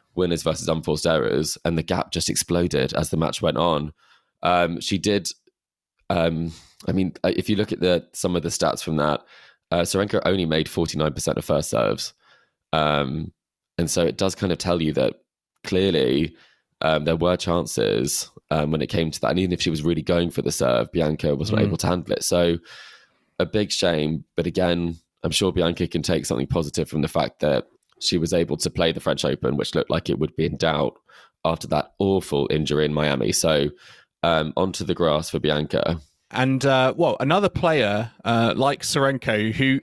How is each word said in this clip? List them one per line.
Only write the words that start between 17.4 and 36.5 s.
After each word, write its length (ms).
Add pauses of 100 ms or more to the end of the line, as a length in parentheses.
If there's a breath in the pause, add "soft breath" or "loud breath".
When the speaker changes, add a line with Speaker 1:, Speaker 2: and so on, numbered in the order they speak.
Speaker 1:
um, 220
when 100
it 60
came 240
to 100
that. 100
And 80
even 140
if 80
she 80
was 120
really 200
going 280
for 120
the 100
serve, 400
Bianca 440
wasn't 240
Speaker 2:
Mm. 40
Speaker 1:
able 140
to 100
handle 260
it. 100
So 340 (800 loud breath)
a 60
big 260
shame. 540 (100)
But 100
again, 520 (260)
I'm 80
sure 220
Bianca 340
can 140
take 240
something 220
positive 420
from 120
the 60
fact 320
that 280 (340)
she 160
was 160
able 240
to 120
play 220
the 80
French 240
Open, 340
which 160
looked 160
like 200
it 100
would 160
be 100
in 120
doubt 420 (460 loud breath)
after 220
that 320
awful 520
injury 320
in 100
Miami. 380
So, 380 (540 loud breath)
um, 340
onto 260
the 120
grass 340
for 100
Bianca. 640 (320)
Speaker 2:
And, 320